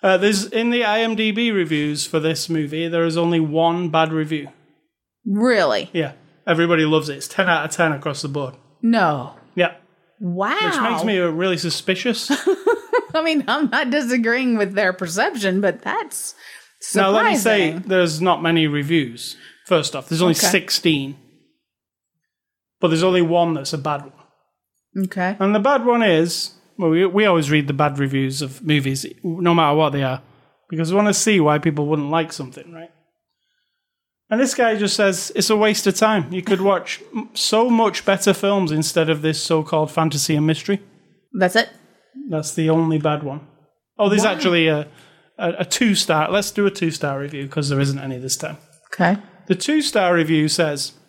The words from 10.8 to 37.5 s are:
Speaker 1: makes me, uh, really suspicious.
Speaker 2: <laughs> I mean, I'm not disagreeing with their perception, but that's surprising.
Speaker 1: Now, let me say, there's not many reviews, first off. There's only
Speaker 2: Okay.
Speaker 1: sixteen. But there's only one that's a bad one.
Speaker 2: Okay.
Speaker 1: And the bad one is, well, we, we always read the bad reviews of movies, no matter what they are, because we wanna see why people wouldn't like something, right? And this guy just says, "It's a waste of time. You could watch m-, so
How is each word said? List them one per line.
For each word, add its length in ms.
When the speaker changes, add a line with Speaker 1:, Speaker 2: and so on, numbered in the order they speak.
Speaker 1:
makes 240
me, 160
uh, 80
really 300
suspicious. 720
Speaker 2:
<laughs> 840
I 80
mean, 240
I'm 220
not 220
disagreeing 680
with 180
their 200
perception, 680
but 220
that's 520
surprising. 320
Speaker 1:
Now, 100
let 80
me 60
say, 360
there's 500
not 180
many 280
reviews, 680
first 280
off. 140
There's 140
only 100
Speaker 2:
Okay. 140
Speaker 1:
sixteen. 720
But 80
there's 140
only 200
one 300
that's 220
a 40
bad 260
one. 1000
Speaker 2:
Okay. 340
Speaker 1:
And 160
the 60
bad 240
one 180
is, 500
well, 120
we, 160
we 200
always 240
read 160
the 80
bad 240
reviews 440
of 220
movies, 400
no 320
matter 220
what 140
they 120
are, 200
because 200
we 60
wanna 180
see 260
why 180
people 280
wouldn't 240
like 220
something, 400
right? 180
And 100
this 140
guy 220
just 200
says, 380
"It's 160
a 60
waste 320
of 80
time. 360
You 80
could 200
watch 400
m-, 200
so 340